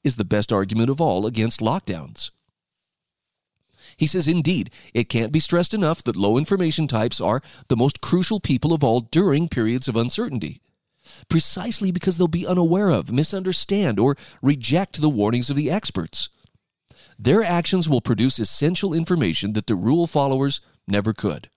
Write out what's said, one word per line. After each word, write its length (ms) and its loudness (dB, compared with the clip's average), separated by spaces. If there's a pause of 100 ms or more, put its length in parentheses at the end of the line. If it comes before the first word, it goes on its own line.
is 140 0
the 80 -2
best 280 0
argument 380 0
of 100 -2
all 240 0
against 360 -2
lockdowns. 680 -4 (1700)
He 120 0
says, 180 0
"Indeed, 440 0 (220)
it 160 0
can't 220 0
be 100 2
stressed 340 0
enough 280 0
that 140 -2
low 200 2
information 520 0
types 320 0
are 220 0 (260)
the 80 2
most 240 2
crucial 400 0
people 320 0
of 100 0
all 180 2
during 480 2
periods 400 -2
of 80 -4
uncertainty, 680 -4 (680)
precisely 600 -2
because 260 -2
they'll 120 2
be 180 -2
unaware 420 2
of, 240 0
misunderstand, 840 0
or 180 4 (240)
reject 600 0
the 100 4
warnings 400 0
of 60 -2
the 140 0
experts. 600 -4 (880)
Their 260 2
actions 440 0
will 120 4
produce 380 0
essential 540 -2
information 600 0
that 140 -4
the 100 0
rule 300 2
followers 540 0 (280)
never 240 0
could. 440 -6